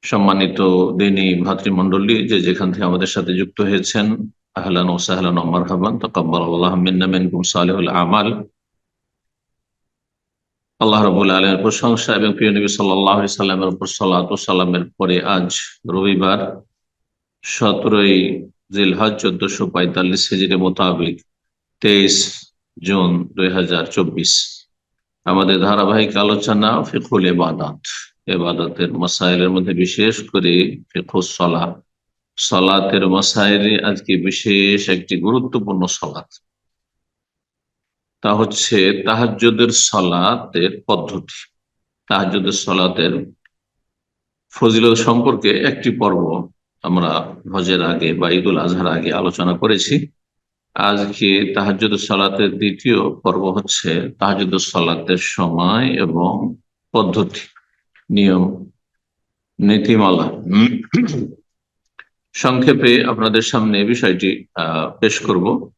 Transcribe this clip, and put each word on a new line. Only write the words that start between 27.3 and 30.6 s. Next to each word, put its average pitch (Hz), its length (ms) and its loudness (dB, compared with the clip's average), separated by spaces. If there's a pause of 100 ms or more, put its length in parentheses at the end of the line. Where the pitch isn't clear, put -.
ইবাদতের 87 680 -4
মাসাইলের 90 560 0
মধ্যে 92 240 0
বিশেষ 104 560 0
করে 87 240 0 (400)